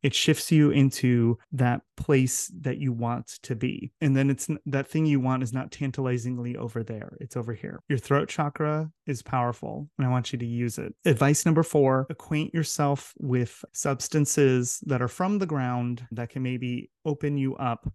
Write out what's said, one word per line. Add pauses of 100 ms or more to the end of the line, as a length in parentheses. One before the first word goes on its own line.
It
shifts
you
into (140)
that (140)
place (100)
that
you
want (160)
to
be.
And
then
it's
n-,
that
thing
you
want
is
not
tantalizingly
over
there.
It's
over
here.
Your
throat
chakra (140)
is
powerful,
and
I
want
you
to
use
it. (100)
Advice
number
four,
acquaint
yourself
with (100)
substances
that
are
from
the
ground
that
can
maybe (160)
open
you
up